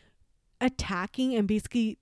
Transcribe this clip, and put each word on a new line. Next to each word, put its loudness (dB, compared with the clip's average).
attacking -2
and 2
basically 0